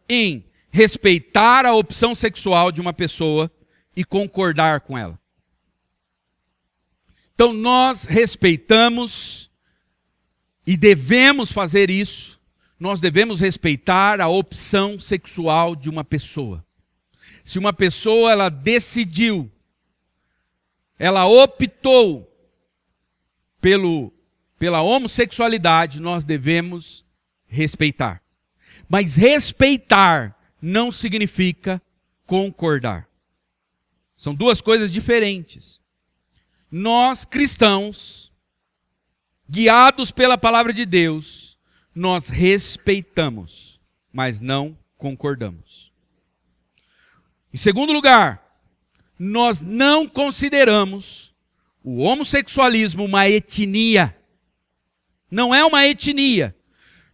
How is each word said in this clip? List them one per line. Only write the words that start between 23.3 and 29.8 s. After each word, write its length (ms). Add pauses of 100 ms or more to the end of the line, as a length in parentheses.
pelo, 500 (460)
pela 240
homossexualidade, 1160
nós 220
devemos 800 (420)
respeitar. 760 (640)
Mas 280
respeitar 1200 (240)